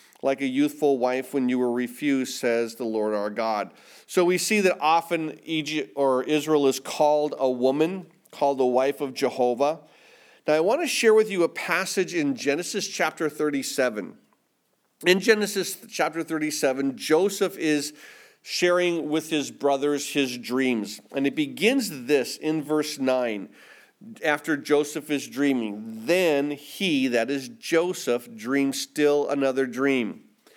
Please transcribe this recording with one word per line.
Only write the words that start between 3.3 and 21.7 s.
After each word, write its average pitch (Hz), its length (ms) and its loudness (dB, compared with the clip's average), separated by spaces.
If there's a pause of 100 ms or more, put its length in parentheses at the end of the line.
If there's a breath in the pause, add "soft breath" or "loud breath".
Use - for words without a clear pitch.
So 180 160 2
we 175 140 2
see 208 240 0
that 185 180 4
often 160 640 0
Egypt, 156 520 -4
or 135 280 2
Israel, 147 440 2
is 131 120 2
called 151 580 0
a 131 120 2
woman, 147 560 0 (260)
called 139 280 0
the 127 60 4
wife 131 360 2
of 135 120 -6
Jehovah. 127 680 0 (640 soft breath)
Now, 151 60 4
I 156 80 4
want 240 200 2
to 320 60 -2
share 220 260 4
with 214 160 6
you 185 140 0
a 165 60 2
passage 180 640 -2
in 147 220 0
Genesis 143 520 -4
chapter 156 420 -2
thirty-seven. 131 840 -2 (920)
In 185 140 6
Genesis 208 580 0 (120)
chapter 165 340 -2
thirty-seven, 147 720 0
Joseph 180 600 2
is 147 340 0 (540 loud breath)
sharing 175 640 0
with 156 200 -2
his 143 220 -2
brothers 143 580 0
his 131 280 -2
dreams. 120 600 -2 (160)
And 139 100 0
it 135 80 0
begins 156 760 0